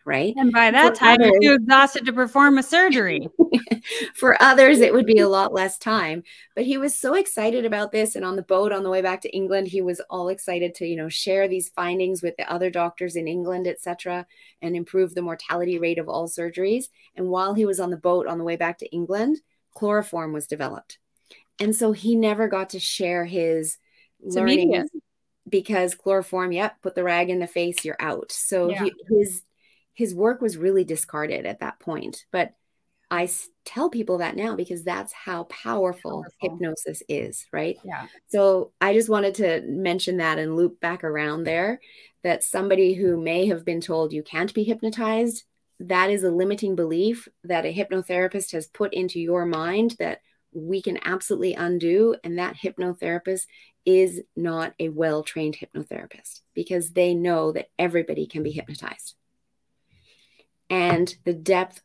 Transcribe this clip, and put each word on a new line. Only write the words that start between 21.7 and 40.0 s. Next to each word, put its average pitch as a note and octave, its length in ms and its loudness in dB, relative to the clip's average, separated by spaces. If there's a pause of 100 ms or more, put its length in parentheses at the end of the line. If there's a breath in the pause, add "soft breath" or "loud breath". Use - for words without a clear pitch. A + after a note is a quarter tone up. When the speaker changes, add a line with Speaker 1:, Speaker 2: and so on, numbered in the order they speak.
Speaker 1:
so A3 180 2
he G#3+ 240 0
never A3 320 2
got F#3+ 220 -4
to F#3 100 -10
share F3 440 -2
his E3 540 -2 (460)
Speaker 2:
It's F3+ 100 -6
Speaker 1:
learnings C4+ 300 4
Speaker 2:
immediate. D4 260 2 (580)
Speaker 1:
because F#3 460 0
chloroform, F#3 560 -2
yep, F#3+ 320 -4
put F#3 140 -6
the F3+ 80 -2
rag F3 260 0
in F3+ 80 -2
the E3+ 80 -4
face, F3 380 -4
you're D#3 160 -8
out. C#3 320 -6
So F3+ 380 -2
Speaker 2:
Yeah. G3 140 -4
Speaker 1:
he, F#3 80 -2 (240)
his, G3+ 260 0 (520)
his G3+ 200 -4
work A3+ 260 0
was G#3 160 -2
really F#3 280 0
discarded D#3 600 -6
at - 140 -10
that - 180 -10
point. - 540 -10
But F3 200 -2 (560)
I F3 160 -2
s-, - 240 -6 (160)
tell B3+ 240 -4
people G#3+ 300 -2
that E3+ 160 -4
now G#3 220 -6
because F3+ 260 -8
that's F#3 300 -8
how F3 320 -10
powerful F3+ 800 -6
Speaker 2:
Powerful. - 80 -20 (260)
Speaker 1:
hypnosis D#3+ 500 -8
is, - 440 -8
right? D#3 320 -4
Speaker 2:
Yeah. D#3+ 240 -12 (200 soft breath)
Speaker 1:
So G3 520 2
I G3+ 140 2
just A3 140 2
wanted G3+ 280 0
to E3+ 260 0
mention F3+ 540 -4